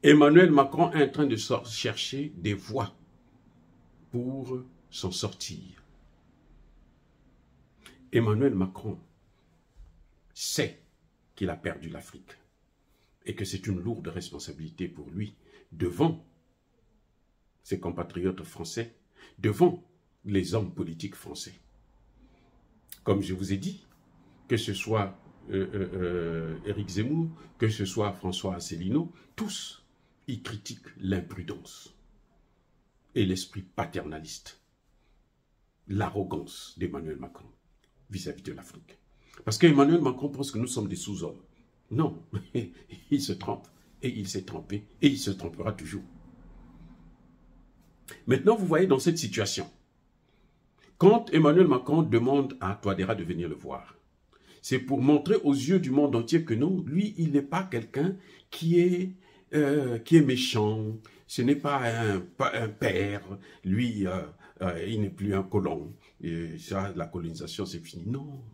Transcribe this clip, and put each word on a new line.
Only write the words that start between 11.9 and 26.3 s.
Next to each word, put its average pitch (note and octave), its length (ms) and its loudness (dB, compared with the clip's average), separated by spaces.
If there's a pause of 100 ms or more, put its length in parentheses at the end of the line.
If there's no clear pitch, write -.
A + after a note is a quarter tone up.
l'Afrique - 440 -18 (920)
et - 100 -8
que G2+ 100 -6
c'est F#2+ 220 -8
une F#2 120 -2
lourde F2+ 280 -8
responsabilité D#2+ 800 -10
pour D#2+ 220 -16
lui G#2 260 -8 (360)
devant F2+ 540 -2 (1400)
ses F#2+ 160 -4
compatriotes F2+ 640 -6
français, - 520 -10 (440)
devant A2 440 2 (420)
les F#2+ 300 0
hommes G#2 180 -2
politiques D#2+ 420 -8
français. - 380 -14 (1500)
Comme G2+ 180 2
je F#2 120 -4
vous F#2+ 200 -4
ai F#2+ 40 -4
dit, - 280 -8 (640)
que A#2 100 0
ce G#2+ 160 -4
soit, G2+ 440 -2 (340)
euh, F#2+ 220 -2
euh, G2 200 -4
euh, E2 720 -4